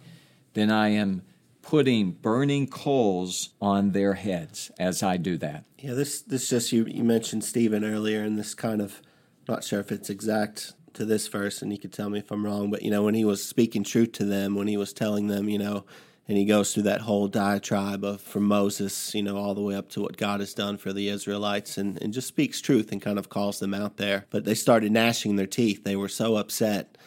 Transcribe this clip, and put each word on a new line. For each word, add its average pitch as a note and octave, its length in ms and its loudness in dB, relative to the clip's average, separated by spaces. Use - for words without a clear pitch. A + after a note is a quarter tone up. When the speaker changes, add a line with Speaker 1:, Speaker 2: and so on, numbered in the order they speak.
Speaker 1:
then G#2+ 160 2
I G#2+ 180 4
am G2+ 340 0
putting B2 480 4
burning C3+ 560 0
coals G2+ 840 0
on G2+ 320 2
their G2 220 2
heads F2+ 640 -6
as F2+ 280 -2
I F#2 140 2
do F2 200 -2
that. D2+ 260 -8
Speaker 2:
Yeah, B2+ 160 -8
this, C#3+ 260 -4
this - 280 -6
just, - 240 0
you, A2+ 140 4
you A#2 180 -2
mentioned A2+ 400 2
Stephen G#2+ 400 2
earlier, G#2+ 380 -2
and G#2+ 140 -2
this G#2 180 -6
kind A2 260 -2
of, G2+ 200 -6
not A#2 140 -4
sure - 160 -2
if G2+ 140 -6
it's - 180 -6
exact G#2+ 640 -4
to G#2+ 100 -6
this G#2+ 240 0
verse, G#2 320 -4
and G#2 120 -4
you G2+ 60 -6
could - 140 -14
tell G#2 160 -6
me G#2 120 -4
if G#2 100 -12
I'm G#2 160 -2
wrong, G2+ 240 -2
but, G#2 120 -2
you A2 80 -2
know, G#2 120 4
when G#2 120 4
he A2 100 4
was G2+ 200 2
speaking A2+ 400 2
truth A#2 280 2
to - 120 -4
them, G2+ 300 0
when G2+ 140 0
he G#2 80 0
was G2+ 160 -2
telling G#2 340 0
them, G2+ 220 0
you G#2 100 0
know, G2+ 260 -4
and G2+ 100 4
he G2+ 60 6
goes G#2 280 4
through G#2 120 2
that G#2 180 2
whole G2+ 260 2
diatribe G2+ 760 0
of, G2+ 160 -4
from - 240 -2
Moses, G2+ 720 2
you G#2+ 80 -2
know, G2+ 140 -2
all G2+ 180 -2
the G2+ 60 -4
way G3 140 0
up G2 160 -6
to - 100 -6
what - 160 -6
God G2+ 240 -2
has G2+ 140 -8
done G2+ 240 -4
for G2 140 -6
the G2+ 160 -2
Israelites, G2+ 680 -4
and, G2 240 -4
and G#2+ 140 -4
just B2+ 140 -6
speaks - 320 0
truth A2 320 2
and G2 100 -4
kind G#2 160 -2
of G2 100 -6
calls G2+ 300 -4
them G2 160 -2
out G#2 240 -6
there. G2+ 320 -2
But G#2+ 140 -2
they G#2 100 2
started A2 380 4
gnashing A2+ 440 2
their G2 100 0
teeth. G#2+ 380 0
They G2 120 0
were G2 120 -2
so A2+ 280 0
upset, G#2 600 -2